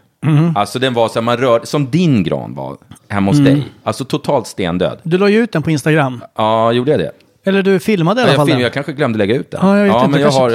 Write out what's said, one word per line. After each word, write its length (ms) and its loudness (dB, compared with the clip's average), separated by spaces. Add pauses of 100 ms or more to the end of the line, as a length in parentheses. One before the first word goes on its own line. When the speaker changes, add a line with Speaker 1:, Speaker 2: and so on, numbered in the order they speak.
(220)
Speaker 1:
Mhm. 340 2
Speaker 2:
Alltså, 220 -2
den 160 -2
var 140 2
så 60 -8
här, 80 -2
man 140 0
rör, 280 2
som 260 -4
din 320 2
gran 320 -4
var 220 -12 (320)
hemma 220 -2
hos 80 4
Speaker 1:
Mm. 160 4
Speaker 2:
dig. 100 -2 (180)
Alltså, 220 -4
totalt 420 -4
stendöd. 560 -4
Speaker 1:
Du 160 -2
la 100 2
ju 140 4
ut 100 -4
den 100 -2
på 80 -2
Instagram. 540 -2 (120)
Speaker 2:
Ja, 360 2
gjorde 180 0
jag 100 2
det? 120 -6 (340)
Speaker 1:
Eller 160 0
du 180 2
filmade 400 0
i 20 0
alla 80 2
Speaker 2:
Ja, 20 4
jag 40 2
Speaker 1:
fall 100 2
Speaker 2:
film-, 100 2
Speaker 1:
den. 60 0
Speaker 2:
jag 100 -2
kanske 200 -8
glömde 260 -2
lägga 180 2
ut 140 -8
den. 120 -8
Speaker 1:
Ja, 140 4
jag 80 2
vet 80 2
Speaker 2:
Ja, 60 2
Speaker 1:
inte, 120 2
Speaker 2:
men 100 2
jag 60 2
Speaker 1:
kanske 140 2
Speaker 2:
har, 140 2